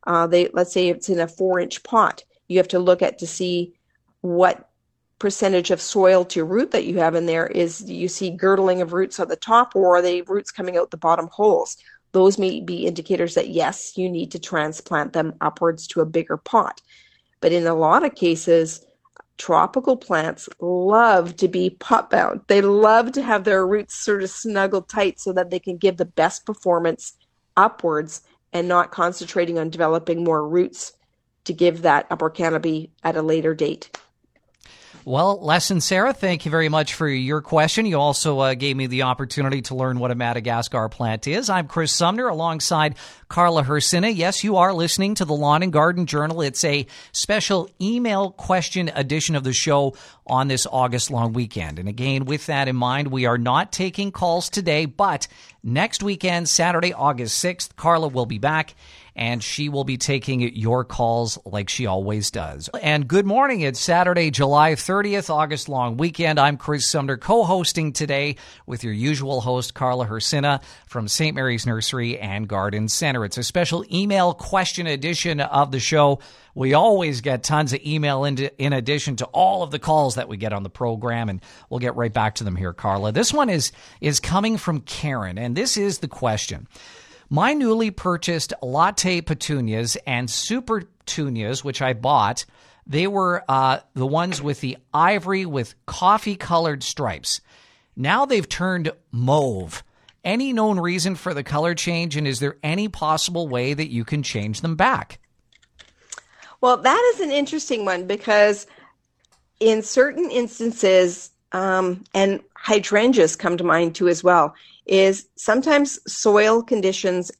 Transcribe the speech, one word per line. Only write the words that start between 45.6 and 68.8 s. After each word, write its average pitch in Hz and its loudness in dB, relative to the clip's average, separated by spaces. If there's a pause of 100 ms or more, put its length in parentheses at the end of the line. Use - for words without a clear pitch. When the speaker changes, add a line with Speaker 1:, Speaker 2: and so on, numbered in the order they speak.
Speaker 2:
and 185 0
Garden 170 2
Journal. 156 -2
It's 135 -2
a 143 0 (260)
special 202 -2 (100)
email 202 0
question 185 -2
edition 143 -2
of 135 -2
the 127 -2
show 143 2 (320)
on 131 0
this 131 -2
August 123 -2
long 120 -2
weekend. 101 -6
And 92 -8
again, 131 -4
with 147 -4
that 139 -2
in 127 -2
mind, 127 -2
we 131 -2
are 120 2
not 127 0
taking 190 -6
calls 175 -2
today, 165 0
but 165 -2 (360)
next 151 -2
weekend, 180 -2
Saturday, 170 0
August 123 -2
sixth, - -6
Carla 160 2
will 123 -2
be 117 -8
back, 151 -2 (420)
and 117 -4
she 147 -6
will 139 -2
be 131 -4
taking 131 -2 (140)
your 113 0
calls 117 -2
like 101 -6
she - -4
always 98 -2
does. 76 -10 (100)
And 151 -2
good 190 2
morning. 240 2
It's 135 -4
Saturday, 175 2
July 147 4
thirtieth, 202 -2
August 151 -2
long 123 -2
weekend. 156 -2
I'm 143 4
Chris 147 -4
Sumner, 139 -2
co-hosting 175 2
today 143 -2 (280)
with 120 -10